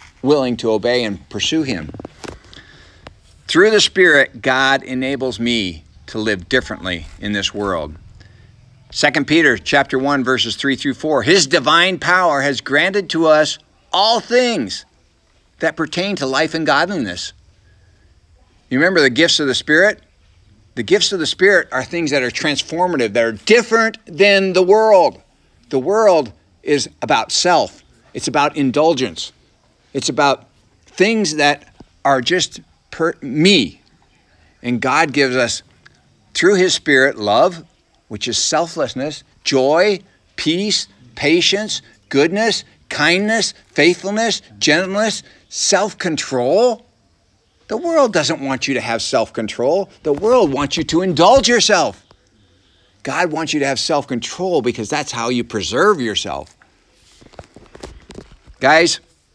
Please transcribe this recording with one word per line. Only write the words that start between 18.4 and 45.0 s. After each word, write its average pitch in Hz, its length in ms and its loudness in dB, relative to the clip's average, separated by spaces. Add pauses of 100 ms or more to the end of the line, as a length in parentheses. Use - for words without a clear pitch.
You 127 80 -2
remember 170 240 4
the 139 80 6
gifts 156 300 2
of 147 80 -2
the 127 80 -2
Spirit? 180 440 2 (760)
The 120 80 -6
gifts 180 280 0
of 196 80 -4
the 151 60 -2
Spirit 185 460 2
are 127 120 -4
things 165 280 -4
that 143 100 2
are 123 80 -2
transformative, 151 840 -2
that 117 100 2
are 113 80 0
different 226 720 2
than 196 480 2
the 180 80 4
world. 196 600 4 (480)
The 135 100 0
world 170 540 2 (280)
is 143 260 -2 (140)
about 120 300 -2
self. 160 520 0 (300)
It's - 140 -6
about 147 280 0
indulgence. 135 760 0 (600)
It's 135 160 -4
about 139 360 0 (400)
things 196 520 0
that 143 360 0 (320)
are 135 160 2
just - 380 -4 (320)
per 165 300 -4
me. 147 600 2 (800)
And 120 180 -4
God 139 340 0
gives 135 220 0
us, 123 280 -2 (720)
through 196 200 4
his 180 200 2
Spirit, 139 420 2
love, 131 460 0 (440)
which 107 200 -10
is 113 100 -4
selflessness, 151 840 -4 (200)
joy, 160 560 2 (360)
peace, 180 520 -2 (280)
patience, 180 680 0 (280)
goodness, 185 540 0 (260)
kindness, 190 640 0 (140)
faithfulness, 190 760 0 (160)
gentleness, 190 640 -2 (280)